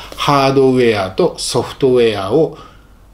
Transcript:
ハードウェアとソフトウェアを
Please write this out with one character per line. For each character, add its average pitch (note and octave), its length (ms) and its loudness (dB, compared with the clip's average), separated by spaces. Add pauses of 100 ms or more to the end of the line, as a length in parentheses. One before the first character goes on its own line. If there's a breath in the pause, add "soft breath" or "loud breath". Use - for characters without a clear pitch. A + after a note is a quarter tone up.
(180 loud breath)
ハ C#3 320 0
ー C3+ 40 -2
ド C3+ 180 4
ウ B2+ 40 0
ェ A2+ 260 2
ア F#2+ 80 -6
と E3+ 280 -2
ソ - 240 -4
フ - 160 -14
ト C#3 140 2
ウ B2+ 40 4
ェ A2 260 2
ア F#2+ 100 -6
を D3 260 0 (560 loud breath)